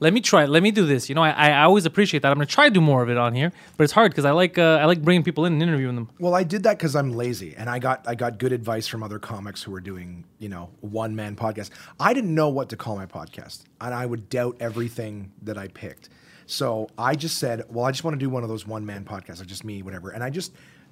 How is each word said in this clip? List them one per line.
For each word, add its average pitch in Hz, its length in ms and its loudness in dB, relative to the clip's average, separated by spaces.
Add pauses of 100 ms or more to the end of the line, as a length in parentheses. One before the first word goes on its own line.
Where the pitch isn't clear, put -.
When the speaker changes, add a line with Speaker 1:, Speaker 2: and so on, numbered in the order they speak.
Speaker 1:
Let 160 120 4
me 240 80 2
try 180 220 6
it. 139 80 2
Let 165 140 6
me 220 80 4
do 202 120 4
this." 139 240 2
You 135 60 -4
know, 165 80 4
I, 156 80 4
I, 147 200 4
I 143 120 4
always 180 240 6
appreciate 185 380 2
that. 139 80 6
I'm 139 40 4
gonna 143 100 0
try 294 220 4
to 226 60 4
do 185 60 6
more 139 240 6
of 117 40 0
it 120 80 0
on 120 180 2
here, 147 180 0 (240)
but 156 80 4
it's 147 80 2
hard 214 220 6
'cause 143 100 0
I 143 80 4
like, 175 260 2
uh, 160 240 6
I - 20 4
like 170 160 4
bringing 170 220 4
people 165 240 0
in 170 80 0
and 151 80 2
interviewing 135 320 0
them. 117 240 -8
Speaker 2:
Well, 175 160 0
I 185 80 2
did 190 220 -2
that - 140 2
'cause 151 180 -2
I'm 139 160 0
lazy, 113 440 -6
and 117 140 -8
I 123 80 -4
got, 127 280 -2
I 117 100 -4
got 120 220 -6
good 127 140 -2
advice 113 360 -4
from 110 160 -10
other 104 160 -12
comics 101 420 -12
who 107 80 -14
were 92 100 -12
doing, 90 440 -14 (160)
you 107 80 -12
know, 85 220 -12 (100)
one-man 107 560 -8
podcasts. 107 340 -6 (300)
I 190 140 4
didn't 208 200 -2
know 156 140 0
what 135 220 -4
to 110 60 -12
call 110 200 -8
my 92 100 -10
podcast, - 560 -18 (180)
and 120 140 -8
I 120 100 -6
would 113 240 -8
doubt 123 300 -4
everything 113 720 -8 (120)
that 104 140 -10
I 98 120 -12
picked. - 400 -18 (380)
So 113 420 -6 (100)
I 127 160 0
just 156 240 -6
said, 117 320 -4
"Well, 120 140 -4
I 135 80 0
just 131 100 -10
wanna 160 140 -4
do 135 120 -6
one 127 140 -6
of 117 60 -8
those 110 180 -10
one-man 104 380 -12
podcasts, 92 340 -14
like 92 80 -18
just 98 180 -16
me, 104 180 -12
whatever." 95 280 -14
And 113 140 -10
I 127 40 -6
just 170 240 -10 (400)